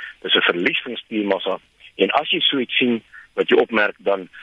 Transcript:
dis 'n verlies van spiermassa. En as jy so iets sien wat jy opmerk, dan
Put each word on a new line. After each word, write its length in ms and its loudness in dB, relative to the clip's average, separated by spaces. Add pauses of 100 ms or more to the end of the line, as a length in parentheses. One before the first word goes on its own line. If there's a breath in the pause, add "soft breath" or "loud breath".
(200 loud breath)
dis 140 -2
'n 60 4
verlies 420 0
van 140 -10
spiermassa. 640 -2 (380 loud breath)
En 140 2
as 200 0
jy 100 0
so 180 2
iets 180 -4
sien 260 0 (320 loud breath)
wat 140 0
jy 80 4
opmerk, 420 2
dan 300 -2 (140 loud breath)